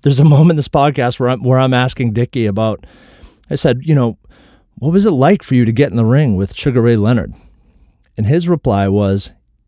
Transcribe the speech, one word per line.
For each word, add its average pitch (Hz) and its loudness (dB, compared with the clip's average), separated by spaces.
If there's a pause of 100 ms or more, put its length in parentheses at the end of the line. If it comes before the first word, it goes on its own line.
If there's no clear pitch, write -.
there's 139 0
a 147 4
moment 156 4
in 160 0
this 143 -6
podcast 139 -2
where 123 -2
I'm, 127 -4
where 127 0
I'm 131 0
asking 123 -2
Dickie 120 -4
about, 104 -4 (640)
I 135 -6
said, 127 -2
you 156 0
know, 120 -2 (560)
"What 135 -4
was 202 2
it 202 2
like 151 2
for - -4
you 123 4
to 113 0
get 139 0
in 113 -4
the 113 2
ring 127 2
with 95 -4
Sugar 123 -2
Ray 117 2
Leonard?" 107 0 (840)
And 107 -2
his 170 0
reply 110 0
was, 98 -2 (360)